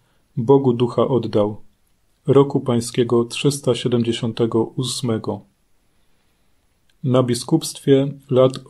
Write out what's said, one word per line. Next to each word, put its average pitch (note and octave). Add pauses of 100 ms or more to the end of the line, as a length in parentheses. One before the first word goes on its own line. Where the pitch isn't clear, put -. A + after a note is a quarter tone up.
(360)
Bogu C3+
ducha A#2+
oddał, G#2+ (640)
roku C#3
pańskiego A#2+
trzysta C3+
siedemdziesiątego A#2
ósmego. A2+ (1600)
Na C3
biskupstwie C#3 (180)
lat B2+ (180)